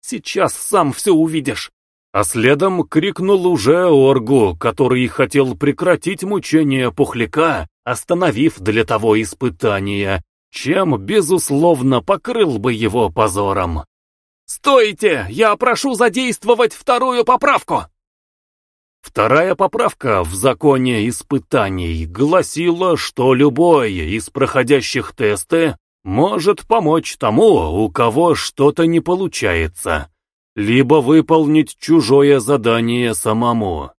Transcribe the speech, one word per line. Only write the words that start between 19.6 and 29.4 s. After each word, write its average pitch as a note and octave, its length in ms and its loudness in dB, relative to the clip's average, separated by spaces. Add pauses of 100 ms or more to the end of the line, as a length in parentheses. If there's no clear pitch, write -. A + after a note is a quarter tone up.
в E2 100 -8
законе B2+ 760 0
испытаний F#2+ 960 -4
гласила, E3 920 0
что C3 360 0
любой C#3 600 2
из F2+ 360 -6
проходящих C3 840 -2
тесты E3+ 640 0 (280)
может E3+ 640 0
помочь E3 500 0
тому, A2 680 2
у G#2 60 -2
кого C3 460 2
что-то D3 500 0
не E3 140 2
получается, F2+ 1120 -4 (440)